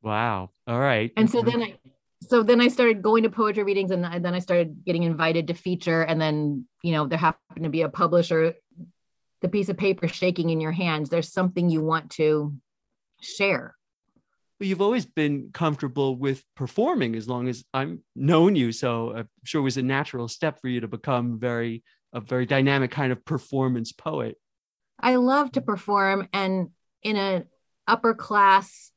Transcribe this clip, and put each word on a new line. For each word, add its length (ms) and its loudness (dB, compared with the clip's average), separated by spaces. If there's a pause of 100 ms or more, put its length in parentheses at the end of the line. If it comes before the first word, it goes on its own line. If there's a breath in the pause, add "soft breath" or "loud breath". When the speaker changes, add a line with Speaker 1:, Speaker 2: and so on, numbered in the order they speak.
Speaker 1:
Wow! 480 -2 (160)
All 140 -2
right. 380 2
Speaker 2:
And 120 4
so 100 0
Speaker 1:
Okay. 100 0
Speaker 2:
then 120 -2
I, 160 -10 (440)
so 200 4
then 200 6
I 60 6
started 340 2
going 220 4
to 60 2
poetry 340 0
readings, 260 0
and, 160 0
and 180 -6
then 100 -2
I 40 -2
started 480 0
getting 160 0
invited 460 0
to 60 -2
feature. 480 -2
And 160 0
then, 480 -2 (160)
you 100 -2
know, 140 0
there 120 -2
happened 460 -4
to 60 -2
be 120 0
a 80 0
publisher, 640 2 (880)
the 80 -2
piece 200 -2
of 80 -4
paper 320 -2
shaking 420 -2
in 100 0
your 120 -4
hands. 380 -2
There's 220 -2
something 360 0
you 140 2
want 300 -2
to 420 0 (680)
share. 560 -4 (840)
Speaker 1:
Well, 100 -4
you've 120 0
always 240 2
been 480 -2
comfortable 640 -2
with 260 -4 (140)
performing 580 -2
as 140 -8
long 200 -4
as 140 -8 (120)
I've 240 -4 (180)
known 400 4
you. 160 2
So 420 -4
I'm 140 -10 (160)
sure 160 -4
it 40 0
was 120 -2
a 60 -4
natural 460 -2
step 340 -4
for 60 -6
you 120 -2
to 80 -8
become 500 -2
very, 440 -4 (320)
a 60 -6
very 260 -2
dynamic 440 2
kind 220 -2
of 140 -6
performance 680 -2
poet. 440 -8 (640)
Speaker 2:
I 180 2
love 360 2
to 80 0
perform, 720 0
and 380 -2 (320)
in 140 -2
an 280 -2 (420)
upper 280 2
class 840 2